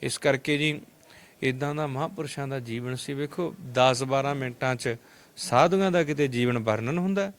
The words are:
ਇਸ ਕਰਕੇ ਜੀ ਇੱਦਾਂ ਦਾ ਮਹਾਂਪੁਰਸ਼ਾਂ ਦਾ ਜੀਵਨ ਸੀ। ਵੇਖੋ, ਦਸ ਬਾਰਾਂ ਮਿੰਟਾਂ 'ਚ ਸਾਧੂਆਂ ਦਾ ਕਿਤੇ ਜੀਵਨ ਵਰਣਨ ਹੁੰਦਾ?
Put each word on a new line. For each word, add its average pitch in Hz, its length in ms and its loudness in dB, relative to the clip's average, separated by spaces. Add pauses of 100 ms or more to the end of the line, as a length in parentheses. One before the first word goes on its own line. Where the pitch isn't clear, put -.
ਇਸ - 160 -4
ਕਰਕੇ 143 400 2
ਜੀ 151 220 0 (600)
ਇੱਦਾਂ 131 320 -2
ਦਾ 151 120 -4
ਮਹਾਂਪੁਰਸ਼ਾਂ 143 600 -6
ਦਾ 135 120 -6
ਜੀਵਨ 120 340 -6
ਸੀ। 127 180 -8
ਵੇਖੋ, 147 420 -6 (180)
ਦਸ 127 300 6
ਬਾਰਾਂ 135 320 0
ਮਿੰਟਾਂ 131 400 -2
'ਚ 120 220 -4 (400)
ਸਾਧੂਆਂ 175 540 4
ਦਾ 175 120 4
ਕਿਤੇ 147 260 0
ਜੀਵਨ 120 300 2
ਵਰਣਨ 113 400 0
ਹੁੰਦਾ? 196 400 0